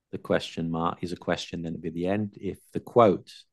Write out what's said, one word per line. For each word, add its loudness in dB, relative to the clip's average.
the -10
question -2
mark, -2
is -6
a -6
question, -6
then -6
it'd -10
be -6
the -4
end. -2
If -8
the -4
quote 4